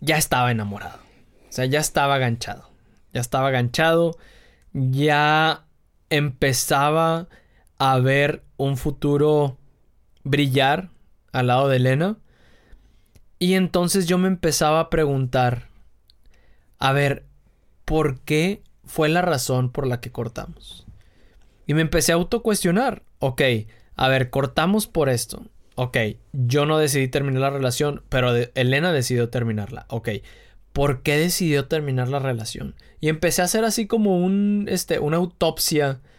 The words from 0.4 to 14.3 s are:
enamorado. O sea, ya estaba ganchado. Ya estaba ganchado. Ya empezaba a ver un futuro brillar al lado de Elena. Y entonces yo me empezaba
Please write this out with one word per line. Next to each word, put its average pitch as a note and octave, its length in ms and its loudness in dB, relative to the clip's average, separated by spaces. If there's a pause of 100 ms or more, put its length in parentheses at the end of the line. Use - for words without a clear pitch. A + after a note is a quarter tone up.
enamorado. G#2 480 -6 (500)
O - 40 -20
sea, B2+ 140 -2
ya C#3+ 140 2
estaba C#3+ 380 2
ganchado. A#2+ 520 -4 (420)
Ya B2+ 80 -4
estaba C3+ 300 0
ganchado. D#3+ 680 2 (560)
Ya D3+ 920 2 (440)
empezaba D3 1200 0 (500)
a C3 200 2
ver C#3 460 2 (120)
un C#3 220 -2
futuro D3 800 0 (680)
brillar C#3 640 2 (440)
al B2+ 160 0
lado C3+ 200 2
de C3+ 80 2
Elena. C#3 400 2 (1200)
Y F3+ 160 0
entonces F3+ 520 0
yo F3+ 100 2
me F#3 120 2
empezaba D#3+ 520 2